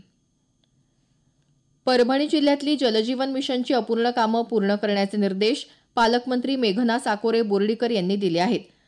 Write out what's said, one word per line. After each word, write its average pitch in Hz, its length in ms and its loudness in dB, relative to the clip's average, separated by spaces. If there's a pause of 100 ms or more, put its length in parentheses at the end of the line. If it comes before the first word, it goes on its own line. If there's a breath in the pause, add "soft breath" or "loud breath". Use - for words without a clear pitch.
(1900)
परभणी 254 420 2
जिल्ह्यातली 285 480 2
जलजीवन 254 560 0
मिशनची 262 420 -2
अपूर्ण 233 360 0
कामं 233 320 0
पूर्ण 208 340 0
करण्याचे 202 420 -2
निर्देश 202 500 0 (280 soft breath)
पालकमंत्री 247 600 0
मेघना 233 440 0
साकोरे 226 420 -2
बोर्डीकर 214 500 0
यांनी 190 240 0
दिले 180 240 0
आहेत. 190 220 0 (260 soft breath)